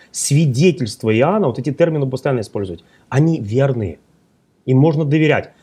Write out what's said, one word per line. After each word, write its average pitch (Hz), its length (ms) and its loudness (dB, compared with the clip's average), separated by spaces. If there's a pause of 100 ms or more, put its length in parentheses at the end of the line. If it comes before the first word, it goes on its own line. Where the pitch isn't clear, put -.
(100)
свидетельство 135 1040 0
Иоанна, 170 340 2
вот 113 100 -4
эти 135 140 -6
термины 156 340 0
постоянно 131 340 -4
использовать, 98 420 -8 (280)
они 156 300 2
верные. 117 580 -2 (680)
Им 131 140 2
можно 151 260 2
доверять. 147 460 0 (120)